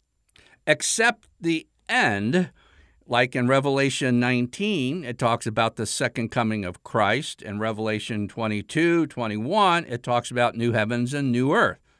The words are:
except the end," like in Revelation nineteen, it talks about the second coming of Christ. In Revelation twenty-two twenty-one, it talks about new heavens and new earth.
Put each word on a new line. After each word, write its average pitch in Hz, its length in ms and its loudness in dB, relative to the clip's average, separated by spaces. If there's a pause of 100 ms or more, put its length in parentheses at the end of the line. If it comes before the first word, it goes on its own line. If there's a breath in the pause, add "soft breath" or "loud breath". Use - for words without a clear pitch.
(640 soft breath)
except 226 640 0 (120)
the 165 280 -2 (200)
end," 135 640 2 (540 soft breath)
like 127 300 2
in 123 120 0
Revelation 135 720 2
nineteen, 127 840 -2
it 120 160 -10
talks 117 260 0
about 113 300 0
the 110 100 -6
second 117 440 -4
coming 110 360 -2
of 90 180 -10
Christ. 113 580 0
In 104 180 -8
Revelation 107 680 -4
twenty-two 147 800 0
twenty-one, 156 800 0
it 113 160 -6
talks 120 300 -2
about 120 240 2
new 117 160 0
heavens 120 420 0
and 139 180 0
new 127 220 2
earth. 165 260 2 (200)